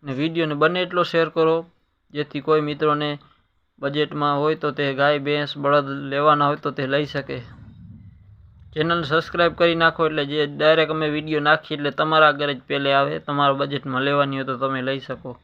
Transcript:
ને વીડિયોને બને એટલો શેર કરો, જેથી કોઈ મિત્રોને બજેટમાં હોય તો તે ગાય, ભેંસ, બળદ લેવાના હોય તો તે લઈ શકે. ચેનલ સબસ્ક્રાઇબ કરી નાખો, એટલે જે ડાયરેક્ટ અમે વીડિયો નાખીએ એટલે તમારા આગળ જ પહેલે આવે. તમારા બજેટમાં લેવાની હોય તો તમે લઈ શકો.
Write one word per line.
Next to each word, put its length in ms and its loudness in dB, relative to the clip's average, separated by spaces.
ને 100 -8
વીડિયોને 400 -2
બને 280 0
એટલો 220 -2
શેર 260 0
કરો, 360 0
જેથી 300 -8
કોઈ 200 2
મિત્રોને 580 -2
બજેટમાં 600 -2
હોય 160 0
તો 160 -4
તે 220 -2
ગાય, 260 2
ભેંસ, 380 -4
બળદ 280 2
લેવાના 640 2
હોય 80 0
તો 160 -6
તે 160 -6
લઈ 180 0
શકે. 360 -8
ચેનલ 300 0
સબસ્ક્રાઇબ 520 0
કરી 200 4
નાખો, 300 2
એટલે 200 0
જે 220 0
ડાયરેક્ટ 440 4
અમે 180 0
વીડિયો 300 -2
નાખીએ 380 0
એટલે 140 -4
તમારા 360 4
આગળ 260 0
જ 80 -10
પહેલે 320 -2
આવે. 260 2
તમારા 340 0
બજેટમાં 480 -4
લેવાની 340 0
હોય 100 -4
તો 120 -6
તમે 240 -4
લઈ 180 -4
શકો. 440 -12